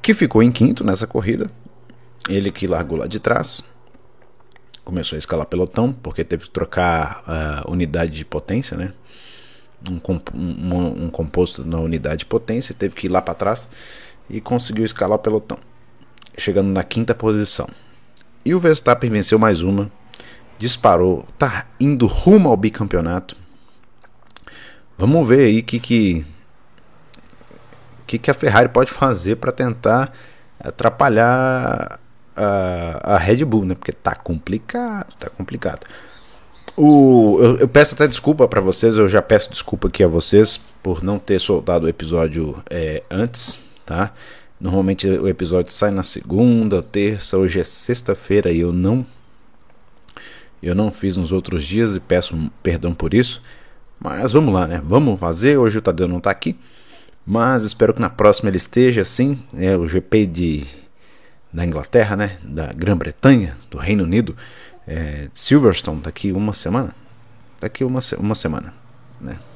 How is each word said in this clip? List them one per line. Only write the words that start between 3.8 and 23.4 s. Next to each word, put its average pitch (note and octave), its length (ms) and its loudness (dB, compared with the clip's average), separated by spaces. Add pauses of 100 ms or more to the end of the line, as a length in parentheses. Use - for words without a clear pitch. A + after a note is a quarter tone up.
começou E2+ 320 -8
a D#2 40 -8
escalar D#2 260 -4
pelotão, A2+ 480 -2
porque - 320 -8
teve E2+ 180 -6
que - 60 -20
trocar E2+ 760 -4
a D#2 460 -6
unidade E2+ 400 -2
de D#2 140 -12
potência, G2+ 500 -6
né? F#2 160 -8 (1000)
Um F2+ 80 -8
comp-, - 380 -6
um, F2 400 -6
um, F2 300 -4
um E2 40 -6
composto E2+ 560 -4
na E2 140 -4
unidade D#2+ 380 -4
de - 80 -10
potência, - 520 -4
teve G2 180 -6
que - 120 -8
ir - 20 -4
lá F#2 120 2
pra F2 120 -8
trás G2+ 360 -4 (600)
e G#2+ 120 -10
conseguiu A#2 420 -4
escalar G#2 340 -2
o - 40 -4
pelotão, G#2+ 360 -4 (800)
chegando G2 300 0
na F#2+ 160 0
quinta A2+ 320 -2
posição. G#2+ 540 -2 (720)
E D3+ 100 0
o F#3 60 2
Verstappen C3+ 500 2
venceu G#2+ 300 2
mais G#2 220 4
uma, G2 280 -2 (680)
disparou, F2+ 680 2 (120)
tá - 300 -2 (120)
indo C3 280 2
rumo F#3 420 6
ao A2 80 4
bicampeonato. F#2+ 800 -4 (1600)